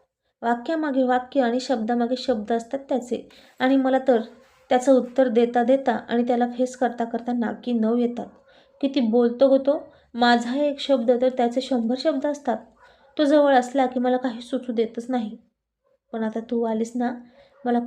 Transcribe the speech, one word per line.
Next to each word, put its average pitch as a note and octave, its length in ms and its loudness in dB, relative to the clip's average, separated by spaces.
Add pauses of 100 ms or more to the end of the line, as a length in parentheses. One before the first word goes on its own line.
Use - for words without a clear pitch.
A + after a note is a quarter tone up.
(420)
वाक्यामागे C4+ 600 -2
वाक्य B3+ 380 0
आणि A#3+ 200 0
शब्दामागे A#3+ 560 -2
शब्द A#3+ 360 -4
असतात A#3 260 -4 (100)
त्याचे. A#3+ 400 -6 (320)
आणि C4 160 4
मला C4 220 2
तर C4 220 2 (500)
त्याचं B3+ 220 4
उत्तर B3+ 360 2
देता A#3+ 340 2
देता C4+ 300 2 (160)
आणि A#3+ 180 0
त्याला A#3+ 200 0 (120)
फेस B3 180 -2
करता A#3+ 280 -2
करता A#3 280 -6
नाकी A3+ 400 -4
नऊ A3+ 240 0
येतात. A#3+ 300 -2 (540)
किती C#4 200 0
बोलतो A#3+ 480 4
गं C4+ 100 6
तो. C#4 200 0 (360)
माझा A#3+ 420 2
एक C#4+ 240 -2
शब्द B3 300 2 (120)
तर B3+ 60 4
त्याचे B3 320 0
शंभर B3 380 -2
शब्द C#4+ 280 -2
असतात. C#4+ 300 -4 (600)
तो D4+ 80 2
जवळ C#4+ 300 6
असला B3+ 320 2
की B3+ 140 -2
मला B3 160 0
काही B3 240 -4
सुचू B3+ 320 -8
देतच A3+ 380 -4
नाही. A3+ 260 -4 (760)
पण A3 120 -6
आता A3 160 -4
तू A#3 220 -4
आलीस A3+ 320 -2
ना, B3 180 -2 (520)
मला A#3+ 220 2